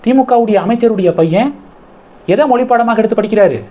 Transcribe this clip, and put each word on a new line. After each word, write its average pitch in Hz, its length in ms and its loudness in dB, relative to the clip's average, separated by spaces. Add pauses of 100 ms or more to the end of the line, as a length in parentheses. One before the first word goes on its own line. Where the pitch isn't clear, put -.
திமுகவுடைய 240 520 2
அமைச்சருடைய 208 540 0
பையன் 170 440 0 (720)
எதை 233 200 0
மொழி 254 180 0
பாடமாக 233 380 0
எடுத்து 220 200 -2
படிக்கிறாரு? 202 480 0